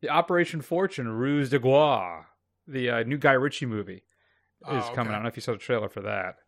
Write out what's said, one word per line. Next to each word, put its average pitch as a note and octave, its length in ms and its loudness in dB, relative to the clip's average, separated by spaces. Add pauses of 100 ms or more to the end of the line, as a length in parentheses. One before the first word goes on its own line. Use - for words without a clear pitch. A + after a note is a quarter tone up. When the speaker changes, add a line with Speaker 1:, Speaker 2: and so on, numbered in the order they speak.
Speaker 1:
the D3 80 -6
Operation E3+ 520 2
Fortune, E3 480 -2
Ruse C3 420 0
de B2+ 80 4
Guerre, A#2+ 680 4 (400)
the, C3 240 -2
uh, A#2 120 0
new C3 160 -2
Guy C#3+ 140 4
Ritchie C3+ 340 0
movie G2+ 300 -6
is - 80 -20 (600)
Speaker 2:
Oh, - 60 -16
Speaker 1:
coming B2 200 -2
Speaker 2:
okay. B2 100 -4
Speaker 1:
out. A#2 80 -2
I G#2+ 60 -4
don't G#2 100 -4
know A#2 40 -2
if A2+ 80 -10
you A#2 60 -12
saw B2 100 -4
the G#2 60 -6
trailer G#2+ 300 -2
for G2+ 140 -10
that. G2 340 -6 (120)